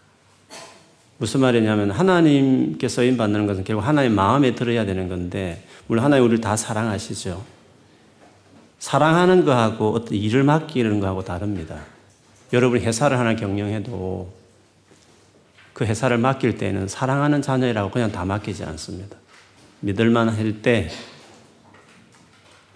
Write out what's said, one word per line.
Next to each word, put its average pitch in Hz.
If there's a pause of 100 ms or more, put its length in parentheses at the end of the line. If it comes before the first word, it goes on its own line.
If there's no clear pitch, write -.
(1200)
무슨 113
말이냐면 110
하나님께 135
쓰임 123
받는 104
것은 95
결국 107
하나님 139
마음에 117
들어야 117
되는 92
건데, 90 (220)
물론 117
하나님 139
우리를 113
다 107
사랑하시죠. 98 (1200)
사랑하는 165
거하고 113
어떤 117
일을 107
맡기는 135
거하고 95
다릅니다. 87 (720)
여러분이 123
회사를 127
하나 117
경영해도 98 (1400)
그 123
회사를 120
맡길 127
때는 98
사랑하는 143
자녀라고 123
그냥 113
다 90
맡기지 98
않습니다. 87 (640)
믿을만 113
할 107
때, 104 (1800)